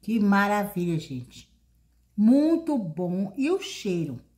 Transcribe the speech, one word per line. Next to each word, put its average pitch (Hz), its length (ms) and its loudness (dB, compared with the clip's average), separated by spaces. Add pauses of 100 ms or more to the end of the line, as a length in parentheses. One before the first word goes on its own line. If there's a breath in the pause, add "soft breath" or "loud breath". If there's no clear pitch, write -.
Que 220 180 -2
maravilha, 202 800 2
gente. - 540 -12 (640)
Muito 294 640 4
bom. 180 580 -4
E 285 140 -2
o 392 100 0
cheiro? 160 600 -6 (160)